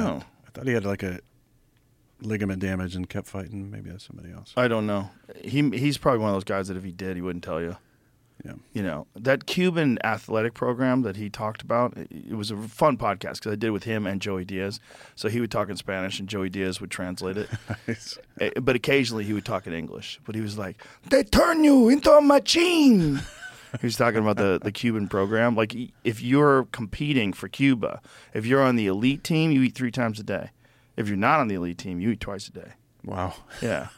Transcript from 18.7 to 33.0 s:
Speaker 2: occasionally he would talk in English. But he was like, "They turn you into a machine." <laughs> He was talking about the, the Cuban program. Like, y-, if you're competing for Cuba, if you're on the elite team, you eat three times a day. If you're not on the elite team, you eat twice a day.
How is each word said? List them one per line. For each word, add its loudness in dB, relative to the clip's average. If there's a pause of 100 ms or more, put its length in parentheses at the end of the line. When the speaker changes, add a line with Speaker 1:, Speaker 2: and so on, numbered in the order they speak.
Speaker 2:
occasionally 0
he -4
would -4
talk -4
in -6
English. -10
But -8
he -6
was -8
like, -10 (260)
"They 4
turn 4
you 8
into 6
a 10
machine." 6
<laughs> -14 (520)
He 0
was -4
talking 4
about 2
the, 2
the -4
Cuban -2
program. 2
Like, 0
y-, -8 (160)
if -2
you're 6
competing -2
for -12
Cuba, 2 (340)
if -4
you're 4
on 4
the 2
elite 0
team, 2
you 4
eat 0
three -4
times -2
a -12
day. -6 (440)
If -2
you're -2
not 4
on -2
the -4
elite -6
team, -8
you 0
eat -4
twice -10
a -20
day. -16 (320)